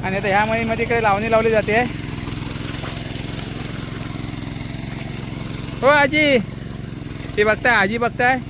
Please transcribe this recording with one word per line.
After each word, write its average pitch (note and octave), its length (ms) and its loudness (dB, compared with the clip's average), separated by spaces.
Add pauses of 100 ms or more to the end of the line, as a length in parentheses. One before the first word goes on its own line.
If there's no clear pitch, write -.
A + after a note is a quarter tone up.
आणि F#3+ 120 -2
आता G3+ 100 0
ह्या G3+ 180 4
मळीमध्ये A3+ 400 0
इकडे A#3 180 2
लावणी G#3+ 280 4
लावली A3 180 6
जाते. A3 580 2 (3750)
हो B3 60 4
आजी, C#4+ 500 6 (1000)
ते G#3 60 4
बघताय, G#3+ 320 4
आजी G#3 220 4
बघताय B3 400 2 (120)